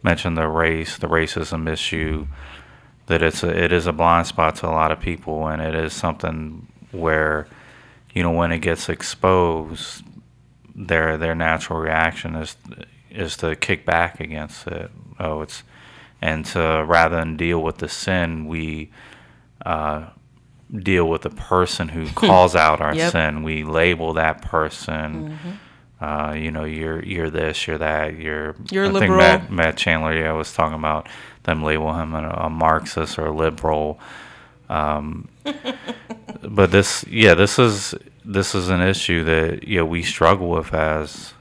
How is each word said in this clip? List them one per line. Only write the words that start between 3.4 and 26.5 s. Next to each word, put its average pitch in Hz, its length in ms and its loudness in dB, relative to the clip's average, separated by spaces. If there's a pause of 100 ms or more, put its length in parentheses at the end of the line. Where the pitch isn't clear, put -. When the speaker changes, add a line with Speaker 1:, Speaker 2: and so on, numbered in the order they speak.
Speaker 1:
a, 87 80 -2
it 85 220 2
is 87 160 2
a 82 60 -2
blind 85 340 2
spot 78 300 0
to 85 100 -6
a - 20 -2
lot 80 220 2
of 78 80 -4
people, 78 480 -6
and 78 140 -4
it 80 120 -4
is 80 200 -4
something 80 760 -6 (240)
where, 78 560 0 (680)
you 92 80 -2
know, 85 100 2
when 85 200 0
it 82 80 -2
gets 82 300 -2
exposed, 82 1120 0 (720)
their, 80 420 0
their 82 180 -2
natural 80 440 -2
reaction 80 560 -2
is, 78 220 -8 (520)
is 85 280 -8
to 80 180 -2
kick - 300 -2
back 85 340 2
against 78 480 -10
it. - 240 -10 (280)
Oh, 78 220 -4
it's, - 220 -14 (580)
and 78 260 -2
to, 80 380 0
rather 82 320 4
than 80 200 -2
deal 82 260 0
with 80 140 -4
the 82 120 -6
sin, 82 560 -2
we, 78 460 -6 (720)
uh, 78 420 -4 (680)
deal 92 320 2
with 82 140 -2
the 80 80 -6
person 90 600 0
who 80 200 -6
Speaker 2:
<laughs> 73 60 -8
Speaker 1:
calls 90 400 8
out 78 260 6
our 76 140 0
Speaker 2:
Yep. 165 160 0
Speaker 1:
sin. 78 320 0
We 78 200 -4
label 82 500 2
that 78 280 0
person. 78 880 -4
Speaker 2:
Mm-hmm. 156 220 -12 (520)
Speaker 1:
Uh, 76 300 -4
you 78 180 -6